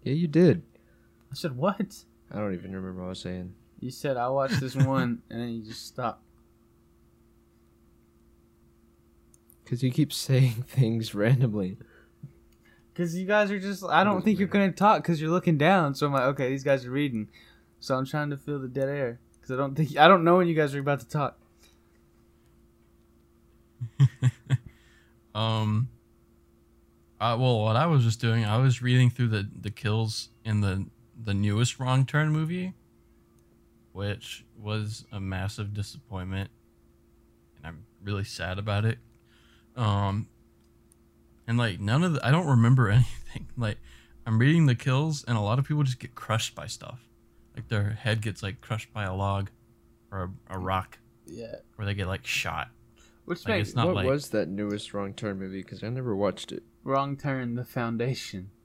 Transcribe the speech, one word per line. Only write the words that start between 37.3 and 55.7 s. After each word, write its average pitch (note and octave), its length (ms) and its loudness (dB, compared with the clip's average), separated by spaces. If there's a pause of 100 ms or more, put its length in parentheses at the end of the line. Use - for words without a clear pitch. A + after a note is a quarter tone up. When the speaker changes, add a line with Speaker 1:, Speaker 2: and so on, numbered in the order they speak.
Speaker 3:
and - 80 -20
I'm E2 200 -16 (180)
really G2+ 200 -4
sad F#2 360 -8
about G#2 260 -2
it. A2+ 140 -2 (760)
Um, G2+ 520 0 (1200)
and, A#2 100 0
like, A2 220 0
none A2+ 240 2
of F3+ 100 2
the, C#3+ 100 -2
I A#2 60 0
don't E3+ 160 4
remember B2 440 6
<laughs> - 20 4
anything. - 560 2 (100)
Like, A2 220 -6 (480)
I'm A2+ 100 2
reading D3+ 300 6
the B2 80 6
kills, C#3+ 520 -2
and A#2+ 80 0
a G#2+ 60 0
lot G#2 160 2
of C#3 80 0
people D3+ 160 0
just C3 160 0
get - 160 -14
crushed - 400 -2
by - 140 -12
stuff. - 420 -16 (460)
Like, - 140 -14
their G#2 200 0
head A2 320 -2
gets, G#2+ 220 -8
like, G2 180 -8
crushed - 320 -8
by G#2 120 -6
a F#2 100 -4
log G2 340 -2 (640)
or F#2+ 200 -8 (180)
a, F#2 80 -10
a - 20 -6
rock. F#2 400 -4 (260)
Speaker 2:
Yeah. - 300 -14 (240)
Speaker 3:
Or G#2+ 60 -6
they G2+ 100 -2
get, G2 120 -4
like, F#2+ 200 -6
shot. D#2+ 420 -4 (560)
Speaker 2:
Which F3 200 -8
Speaker 3:
Like, A3+ 140 -2
Speaker 2:
makes - 100 -2
Speaker 3:
it's - 60 -8
not B2 120 2
Speaker 1:
What F#3 80 0
Speaker 3:
like G3+ 120 0
Speaker 1:
was C#3 220 -2
that G2 200 -2
newest G#2 440 -6
Wrong G2+ 200 -8
Turn G2+ 260 -6
movie? F#2+ 240 -10
'Cause - 200 -14